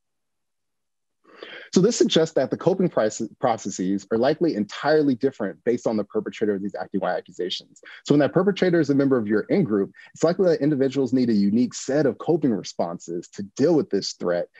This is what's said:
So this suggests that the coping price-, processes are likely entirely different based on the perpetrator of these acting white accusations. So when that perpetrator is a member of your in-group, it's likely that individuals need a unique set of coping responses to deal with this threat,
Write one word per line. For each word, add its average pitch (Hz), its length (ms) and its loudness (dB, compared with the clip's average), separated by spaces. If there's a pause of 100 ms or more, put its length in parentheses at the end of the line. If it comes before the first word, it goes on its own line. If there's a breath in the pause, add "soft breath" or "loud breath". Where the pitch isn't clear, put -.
(1700 loud breath)
So 190 80 6
this 220 160 4
suggests 170 380 2
that 131 160 0
the 120 60 -4
coping 185 300 0
price-, 110 400 -2 (120)
processes 101 720 -2
are 117 80 0
likely 151 340 0
entirely 143 600 0
different 117 480 -4
based 120 240 -2
on 117 100 0
the 104 60 -2
perpetrator 104 500 -2
of 98 80 -4
these 98 180 -8
acting 92 220 -4
white 90 140 -2
accusations. - 680 -8 (240 loud breath)
So - 80 4
when 147 60 6
that 135 120 2
perpetrator 185 480 2
is 139 120 2
a 143 40 4
member 135 220 2
of 107 100 -2
your 107 220 2
in-group, 110 420 0 (220 loud breath)
it's - 100 -8
likely 180 260 2
that 156 120 2
individuals 135 520 0
need 127 180 2
a - 20 4
unique 104 400 2
set 143 320 -2
of 117 140 0
coping 156 320 0
responses 87 800 -6
to - 120 -14 (140)
deal 156 180 2
with 127 160 0
this 95 240 -4
threat, 87 360 -4 (100)